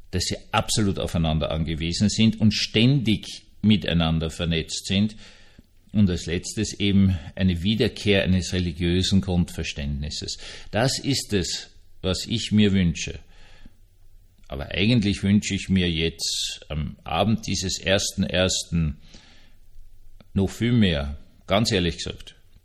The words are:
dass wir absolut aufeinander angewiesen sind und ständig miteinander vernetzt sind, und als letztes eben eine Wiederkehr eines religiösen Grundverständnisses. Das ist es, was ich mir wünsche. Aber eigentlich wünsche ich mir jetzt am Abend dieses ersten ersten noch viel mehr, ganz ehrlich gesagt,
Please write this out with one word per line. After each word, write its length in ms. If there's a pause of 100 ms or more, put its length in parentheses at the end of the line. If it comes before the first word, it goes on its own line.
(100)
dass 200
wir 80 (140)
absolut 480
aufeinander 500
angewiesen 580
sind 320
und 140
ständig 720 (360)
miteinander 680
vernetzt 560
sind, 300 (760)
und 180
als 180
letztes 480
eben 440 (160)
eine 300
Wiederkehr 580
eines 300
religiösen 680
Grundverständnisses. 1160 (320)
Das 300
ist 320
es, 380 (300)
was 280
ich 240
mir 180
wünsche. 480 (1300)
Aber 240
eigentlich 540
wünsche 280
ich 160
mir 220
jetzt 800
am 340
Abend 460
dieses 320
ersten 420
ersten 760 (1300)
noch 180
viel 220
mehr, 440 (320)
ganz 240
ehrlich 240
gesagt, 400 (280)